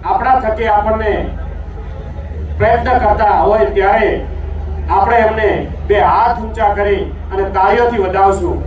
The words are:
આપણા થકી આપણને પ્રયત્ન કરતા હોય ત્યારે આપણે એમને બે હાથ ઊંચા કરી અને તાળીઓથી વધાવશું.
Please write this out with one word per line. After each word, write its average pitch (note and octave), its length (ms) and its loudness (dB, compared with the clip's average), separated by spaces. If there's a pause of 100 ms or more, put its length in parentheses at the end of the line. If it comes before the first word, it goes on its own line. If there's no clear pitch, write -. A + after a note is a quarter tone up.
આપણા A#3 360 2
થકી A3 280 -2
આપણને G#3 460 0 (1400)
પ્રયત્ન A#3 420 2
કરતા G#3+ 400 2
હોય G#3+ 260 2
ત્યારે G3+ 420 2 (840)
આપણે A#3+ 280 2
એમને A3 300 2 (400)
બે G3+ 120 4
હાથ A3+ 400 2
ઊંચા A3 360 -2
કરી G3+ 260 0 (300)
અને - 120 -2
તાળીઓથી A3+ 600 2
વધાવશું. F3+ 640 0